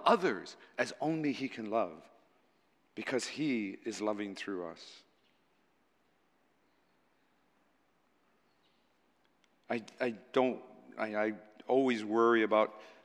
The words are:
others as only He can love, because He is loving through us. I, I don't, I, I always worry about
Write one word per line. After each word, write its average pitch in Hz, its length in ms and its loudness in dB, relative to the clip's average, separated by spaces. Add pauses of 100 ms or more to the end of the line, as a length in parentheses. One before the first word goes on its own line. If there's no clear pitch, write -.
others 170 500 2 (220)
as 113 240 -2
only 151 320 0
He 127 160 -6
can 110 200 -8
love, 87 400 -2 (880)
because 113 300 -4
He 120 580 -2
is 101 180 -8
loving 104 320 -4
through 92 320 -8
us. - 380 -16 (4000)
I, 117 140 -2 (160)
I 123 160 0 (180)
don't, 131 260 2 (380)
I, 107 180 -4
I 107 180 2 (340)
always 123 360 2
worry 113 400 6
about 107 300 4 (320)